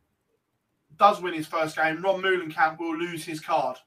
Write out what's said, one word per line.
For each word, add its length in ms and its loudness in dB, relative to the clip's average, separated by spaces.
does 240 6
win 120 -4
his 120 -6
first 300 -2
game, 260 0
Ron 200 0
Moulenkamp 560 0
will 180 -4
lose 280 -6
his 160 -10
card. 460 -2